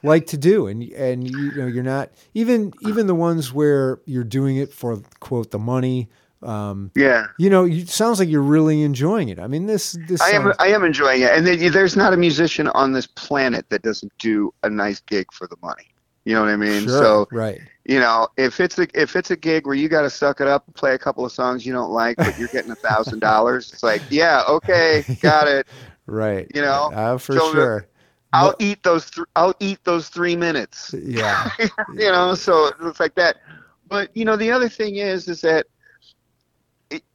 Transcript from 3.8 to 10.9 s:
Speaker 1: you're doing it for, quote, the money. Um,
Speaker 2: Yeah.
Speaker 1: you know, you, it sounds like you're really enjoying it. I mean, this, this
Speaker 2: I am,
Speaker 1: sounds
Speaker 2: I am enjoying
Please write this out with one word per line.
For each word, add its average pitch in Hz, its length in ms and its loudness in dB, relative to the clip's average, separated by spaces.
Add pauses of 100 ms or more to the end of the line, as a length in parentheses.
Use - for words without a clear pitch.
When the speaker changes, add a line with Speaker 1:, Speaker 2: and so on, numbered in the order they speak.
Speaker 1:
you're 127 180 -4
doing 135 320 0
it 139 160 -4
for, 113 300 -8 (180)
quote, 120 300 -6
the - 80 -6
money. 127 500 -2 (340)
Um, 101 520 -8
Speaker 2:
Yeah. 127 320 2 (100)
Speaker 1:
you 185 140 2
know, 185 140 4
you, 175 180 -2
it 175 80 -16
sounds 226 280 0
like 185 120 0
you're 147 100 2
really 151 420 2
enjoying 147 460 0
it. 87 100 -8
I 87 80 -10
mean, 156 200 -6
this, 214 260 -4
this 170 300 -4
Speaker 2:
I 175 80 4
am, 208 140 2
Speaker 1:
sounds 196 140 2
Speaker 2:
I 180 100 4
am 208 160 4
enjoying 139 380 2